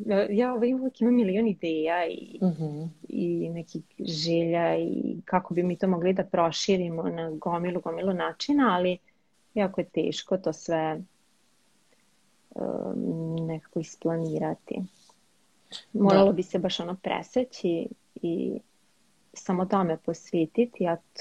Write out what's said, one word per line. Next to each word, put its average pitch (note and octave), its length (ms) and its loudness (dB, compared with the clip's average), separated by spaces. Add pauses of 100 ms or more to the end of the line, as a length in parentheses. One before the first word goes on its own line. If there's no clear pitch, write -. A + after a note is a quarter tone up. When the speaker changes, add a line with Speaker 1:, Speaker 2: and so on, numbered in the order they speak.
Speaker 1:
Ja, G3+ 240 2
ja, B3 240 2
ovaj, A#3+ 200 2
uvek C4 260 -4
imam A#3+ 140 6
milion A3 340 4
ideja E3 580 0
i, - 360 -10
Speaker 2:
Mhm. D#3 400 0 (260)
Speaker 1:
i E3+ 400 -2
nekih E3 340 -10 (160)
želja E3 800 0
i - 460 -2
kako F#3 300 0
bi F3 80 2
mi F3+ 160 0
to F#3+ 100 0
mogli F3+ 240 2
da F#3+ 120 0
proširimo E3+ 760 0
na E3 280 -4
gomilu, F3 500 -4
gomilu E3+ 320 -2
načina, F#3 640 2
ali F3+ 240 2 (560)
jako F#3+ 260 0
je E3+ 60 -2
teško - 500 -2
to F3 160 -4
sve, D#3+ 500 -2 (1500)
em, E3 880 -4
nekako D#3+ 340 -6
isplanirati. D#3+ 1000 -4 (1120)
Moralo G3 340 8
Speaker 2:
Da. G3 60 6
Speaker 1:
bi F3+ 100 0
se F#3 160 -4
baš F3+ 220 -2
ono F3 160 -6
preseći - 920 -2 (280)
i - 460 -4 (720)
samo F#3 320 -2
tome F#3 300 2
posvetiti, F3+ 920 0
a E3+ 100 0 (240)